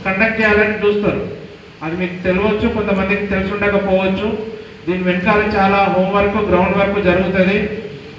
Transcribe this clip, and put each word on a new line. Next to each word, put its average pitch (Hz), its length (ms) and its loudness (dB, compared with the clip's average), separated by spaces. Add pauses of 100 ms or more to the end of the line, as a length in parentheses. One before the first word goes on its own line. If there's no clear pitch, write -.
కండక్ట్ 220 360 0
చేయాలని 208 460 2
చూస్తారు. 208 400 0 (560)
అది 160 140 -6
మీకు 175 260 -6
తెలియవచ్చు, 208 460 0
కొంతమందికి 202 560 0
తెలిసి 190 280 -2
ఉండకపోవచ్చు. 196 1000 0 (340)
దీని 185 160 0
వెనకాల 208 540 2
చాలా 196 200 4
హోంవర్క్, 196 720 2
గ్రౌండ్ 185 280 2
వర్క్ 196 260 0
జరుగుతది. 185 680 2 (480)